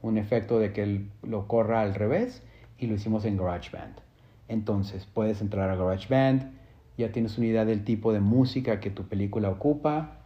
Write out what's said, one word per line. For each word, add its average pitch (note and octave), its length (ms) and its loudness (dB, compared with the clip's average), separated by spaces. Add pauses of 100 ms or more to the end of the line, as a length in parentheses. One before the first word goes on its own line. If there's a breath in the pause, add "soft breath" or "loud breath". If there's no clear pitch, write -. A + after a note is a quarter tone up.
un A2 160 0
efecto A2 420 0
de G#2 120 2
que G#2 120 -2
él G2+ 280 -2 (100)
lo G#2 280 -6
corra A2+ 320 2
al G2+ 120 0
revés C#3 500 0 (340 loud breath)
y B2 100 -4
lo G#2+ 80 0
hicimos G#2+ 300 -2
en G2+ 100 0
GarageBand. - 640 -6 (500 soft breath)
Entonces G2+ 580 -2
puedes G#2+ 360 -2
entrar G2 280 0
a F#2 60 0
GarageBand, C3 800 2 (440 loud breath)
ya A2+ 140 -2
tienes A2+ 260 -2
una A#2 100 2
idea A2+ 180 4
del G#2+ 180 0
tipo A2 300 2
de G#2 60 2
música B2 600 4
que G2+ 100 -6
tu G2 140 -8
película G2+ 460 -2
ocupa D3 760 0